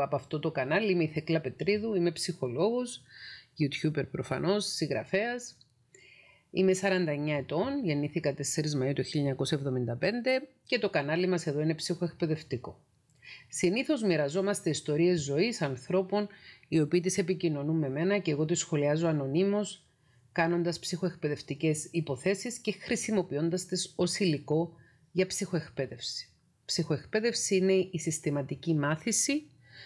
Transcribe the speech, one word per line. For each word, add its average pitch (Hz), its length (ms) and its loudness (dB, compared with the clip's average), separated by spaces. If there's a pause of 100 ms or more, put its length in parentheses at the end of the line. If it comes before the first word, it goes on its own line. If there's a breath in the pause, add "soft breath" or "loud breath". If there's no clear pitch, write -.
από 139 120 -2
αυτό 151 240 -4
το 156 120 -2
κανάλι, 165 400 2
είμαι 175 120 4
η 156 40 2
Θέκλα 156 340 0
Πετρίδου, 202 540 -2
είμαι 170 160 4
ψυχολόγος, 180 880 -2 (580 loud breath)
YouTuber 147 520 0
προφανώς, 147 540 0
συγγραφέας. 196 920 -2 (960 loud breath)
Είμαι 190 220 4
σαράντα 185 380 2
εννιά 147 260 0
ετών, 233 460 -2
γεννήθηκα 147 500 0
τέσσερις 147 440 -2
Μαΐου 135 180 2
το 135 80 0
χίλια - 160 -2
εννιακόσια 139 380 0
εβδομήντα 127 380 -2
πέντε 240 520 0 (180)
και 247 140 0
το 208 100 0
κανάλι 160 380 2
μας 175 200 0
εδώ 147 140 0
είναι 156 140 2
ψυχοεκπαιδευτικό. 156 1040 -4 (680 loud breath)
Συνήθως 233 540 2
μοιραζόμαστε 180 680 2
ιστορίες 160 540 2
ζωής 170 380 0
ανθρώπων 185 680 0 (400 loud breath)
οι 160 140 2
οποίοι 151 200 4
τις 180 160 0
επικοινωνούν 160 600 0
με 151 120 2
μένα 175 280 2
και 170 140 0
εγώ 147 140 2
τις 170 140 0
σχολιάζω 151 480 2
ανωνύμως, 170 760 2 (480 soft breath)
κάνοντας 170 480 2
ψυχοεκπαιδευτικές 156 1120 -2
υποθέσεις 185 680 -2
και - 140 -4
χρησιμοποιώντας 180 920 -2
τις - 300 -4
ως 175 240 0
υλικό 160 540 0 (380 soft breath)
για 185 160 2
ψυχοεκπαίδευση. - 1000 -6 (360)
Ψυχοεκπαίδευση 208 920 -2
είναι 190 180 4 (180)
η 160 80 -4
συστηματική 147 760 -2
μάθηση 160 680 0 (420 loud breath)